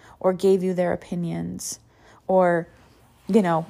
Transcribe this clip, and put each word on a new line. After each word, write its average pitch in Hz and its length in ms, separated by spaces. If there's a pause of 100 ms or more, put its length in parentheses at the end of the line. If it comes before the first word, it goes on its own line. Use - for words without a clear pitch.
(200)
or 185 140
gave 190 280
you 185 120
their 175 180
opinions 175 880 (480)
or, 175 400 (600)
you 202 120
know, 170 300